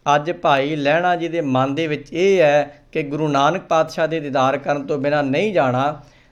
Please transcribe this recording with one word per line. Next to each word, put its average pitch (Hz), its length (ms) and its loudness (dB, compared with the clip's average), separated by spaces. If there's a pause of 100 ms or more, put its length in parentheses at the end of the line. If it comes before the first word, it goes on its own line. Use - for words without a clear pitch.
(160)
ਅੱਜ 147 160 0
ਭਾਈ 151 440 0
ਲਹਿਣਾ 160 400 2
ਜੀ 170 120 -4
ਦੇ 165 140 -2
ਮਨ 135 340 0
ਦੇ 160 120 -2
ਵਿੱਚ 151 260 -6
ਇਹ 190 260 2
ਹੈ 147 400 2 (120)
ਕਿ 160 120 -4
ਗੁਰੂ 147 240 -4
ਨਾਨਕ 147 340 2
ਪਾਤਸ਼ਾਹ 160 460 0
ਦੇ 165 120 -4
ਦੀਦਾਰ 139 380 0
ਕਰਨ 147 280 -4
ਤੋਂ 156 120 -4
ਬਿਨਾਂ 143 260 0
ਨਹੀਂ 156 300 -2
ਜਾਣਾ। 139 480 0 (300)